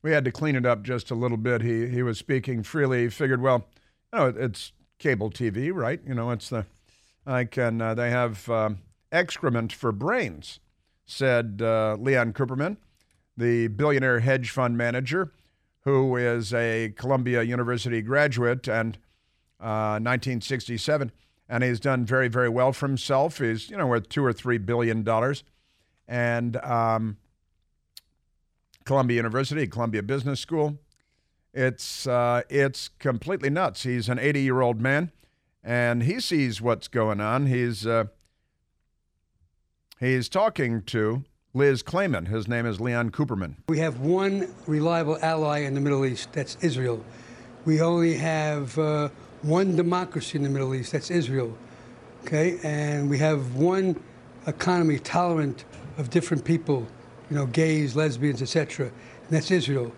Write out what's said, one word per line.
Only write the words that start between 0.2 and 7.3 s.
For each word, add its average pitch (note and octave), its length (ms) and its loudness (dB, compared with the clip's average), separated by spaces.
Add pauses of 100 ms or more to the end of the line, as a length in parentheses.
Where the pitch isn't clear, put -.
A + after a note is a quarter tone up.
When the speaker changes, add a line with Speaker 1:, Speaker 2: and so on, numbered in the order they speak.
Speaker 1:
to B2+ 40 2
clean D3+ 240 0
it B2+ 120 2
up A2+ 160 2
just B2 280 -6
a B2+ 40 -2
little A#2 240 0
bit. A#2 240 2
He, A#2 240 0
he B2 160 -2
was A#2 160 -2
speaking B2+ 440 -2
freely. C3 420 2
He A#2+ 40 0
figured, C3 320 0
well, B2+ 240 4 (480)
you A#3 60 0
know, C3 180 4
it's A#2+ 360 -6 (260)
cable A2 320 0
T A#2+ 180 -2
V, A#2+ 220 -2
right? D#3 360 -4
You C3+ 60 -6
know, A#2+ 180 -2
it's A#2 200 -6
the, A2 160 -4 (600)
I B2+ 180 0